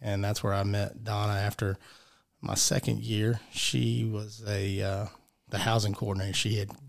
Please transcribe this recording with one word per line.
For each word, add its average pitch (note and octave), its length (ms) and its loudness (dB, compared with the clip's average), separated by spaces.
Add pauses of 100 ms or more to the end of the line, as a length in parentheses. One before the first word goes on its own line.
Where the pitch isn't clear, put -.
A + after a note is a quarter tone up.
and G2+ 220 -2
that's G#2 180 0
where G2 120 2
I G2 100 2
met G2+ 400 0
Donna G#2 300 0
after G2+ 440 0 (640)
my - 140 -2
second - 440 2
year. A2+ 400 2 (140)
She A#2 500 2
was G#2+ 420 -4
a, G2 360 0
uh, G2 240 -2 (420)
the G2+ 120 -4
housing G#2+ 340 2
coordinator. G2 400 -2
She A2 220 0
had G2+ 160 -2 (180)